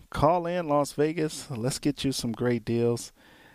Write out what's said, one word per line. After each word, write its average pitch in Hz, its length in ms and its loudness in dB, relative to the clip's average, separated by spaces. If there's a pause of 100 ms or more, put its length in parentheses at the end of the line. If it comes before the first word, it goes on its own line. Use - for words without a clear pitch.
call 170 380 2
in, 175 220 -2
Las 147 240 2
Vegas. 156 580 -2
Let's 120 280 -2
get - 260 -2
you 135 80 0
some 117 180 -4
great 120 320 0
deals. 117 480 0 (440)